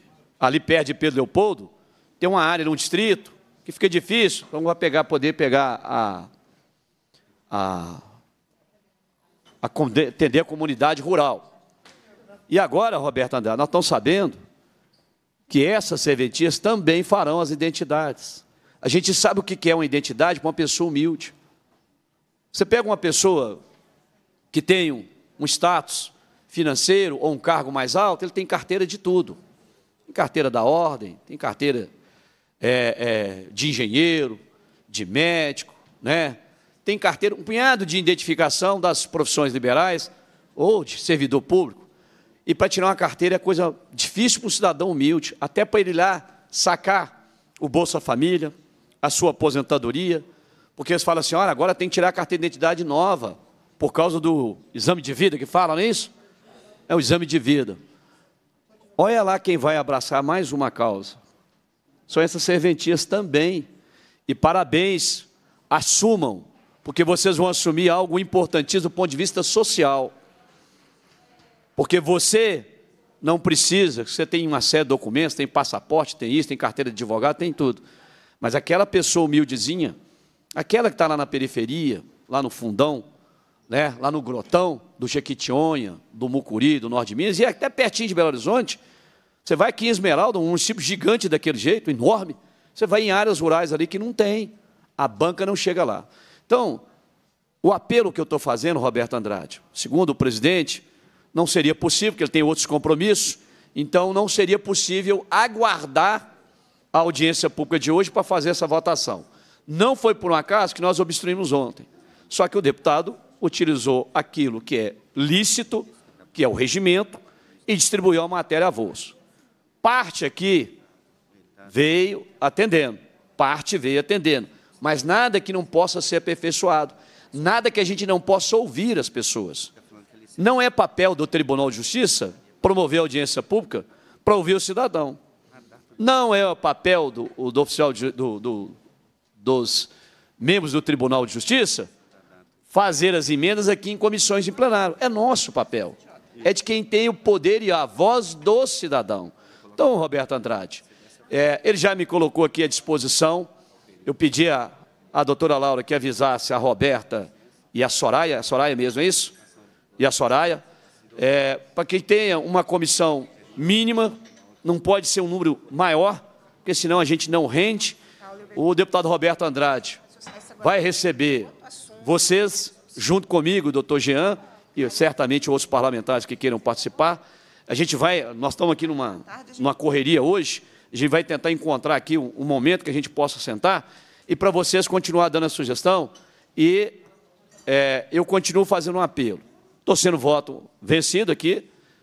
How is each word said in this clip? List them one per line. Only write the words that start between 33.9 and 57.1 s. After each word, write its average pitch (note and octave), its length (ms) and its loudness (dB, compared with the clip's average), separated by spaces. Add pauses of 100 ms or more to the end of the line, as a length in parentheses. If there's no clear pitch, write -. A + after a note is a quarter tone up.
de G#2+ 160 -8
médico, D3+ 680 -2 (280)
né? C#3 360 -2 (460)
Tem G#3 140 -2
carteira, G3 360 0
um G3 80 -12
punhado A3+ 420 0
de E3 140 -4
identificação E3+ 840 0
das E3+ 240 0
profissões D3 480 -2
liberais C#3 580 0 (460)
ou F#3+ 260 2
de - 160 -12
servidor C#3 440 0
público. D#3 440 0 (600)
E E3 80 0
pra F#3 120 2
tirar F#3+ 200 0
uma F#3+ 100 2
carteira F3 400 0
é - 20 -4
coisa F3 380 0 (160)
difícil - 480 -2
pra A#3+ 60 -10
um G3+ 40 -4
cidadão F3+ 400 0
humilde, D3+ 480 0
até G3+ 280 -2
pra G#3+ 140 2
ele F#3 100 0
ir - 20 -2
lá F3 340 0 (240)
sacar - 800 -2 (300)
o D3+ 80 -4
Bolsa D#3+ 320 0
Família, D3+ 540 -2 (480)
a D3 80 0
sua E3+ 220 2
aposentadoria, C#3+ 920 -2 (500)
porque D#3 200 -4
eles D#3+ 80 -2
falam E3 180 0
assim, - 140 -4
"Olha, F#3 160 2
agora E3 240 0
tem F3+ 160 -4
que - 40 -6
tirar F3+ 140 2
a F3+ 40 0
carteira F3 280 -4
de E3+ 60 -2
identidade D#3+ 380 -2
nova, D3 540 0 (400)
por C#3+ 140 0
causa E3 260 2
do D3 380 0 (160)
exame C#3+ 300 0
de C3+ 100 -8
vida D3+ 240 2
que C3 80 -10
fala, E3+ 300 0
não E3+ 80 0
é G#3+ 40 2
isso?" - 240 -2 (800)
É E3 80 2
o E3+ 40 4
exame D#3+ 260 2